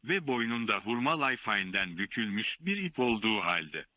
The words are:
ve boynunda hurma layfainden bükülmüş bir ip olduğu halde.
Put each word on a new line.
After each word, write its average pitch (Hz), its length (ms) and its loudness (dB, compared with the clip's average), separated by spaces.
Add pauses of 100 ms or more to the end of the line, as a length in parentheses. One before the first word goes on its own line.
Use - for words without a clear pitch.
ve 160 240 0
boynunda 117 520 2
hurma 120 400 2
layfainden 98 760 0
bükülmüş 104 640 -2
bir 196 160 -2
ip 185 220 -6
olduğu 110 400 2
halde. 85 460 -2 (120)